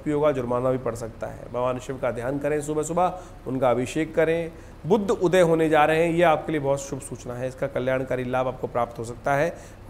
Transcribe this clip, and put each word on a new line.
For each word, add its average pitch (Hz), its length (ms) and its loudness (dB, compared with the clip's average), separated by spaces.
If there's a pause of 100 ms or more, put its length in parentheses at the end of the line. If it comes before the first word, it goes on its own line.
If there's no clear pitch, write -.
भी 151 80 -2
होगा, 147 200 2
जुर्माना 123 380 0
भी 131 80 0
पड़ 117 160 -4
सकता 113 320 -10
है। 113 260 -12
भगवान 123 260 -2
शिव 127 200 -8
का 123 120 -2
ध्यान 120 280 -4
करें, 147 220 0
सुबह 151 220 -2
सुबह 170 380 0 (260)
उनका 127 240 2
अभिषेक 131 440 0
करें। 165 380 0 (340)
बुध 202 240 2
उदय 180 300 4
होने 160 280 6
जा 151 160 6
रहे 160 200 4
हैं, 170 100 2
ये 170 80 4
आपके 156 300 4
लिए 151 80 0
बहुत 139 200 0
शुभ 135 200 -8
सूचना 123 340 -12
है। 123 140 -6
इसका 127 180 -4
कल्याणकारी 127 580 -2
लाभ 127 240 0
आपको 127 180 -6
प्राप्त 120 320 -2
हो 117 60 -6
सकता 120 300 -2
है। 160 220 0 (340)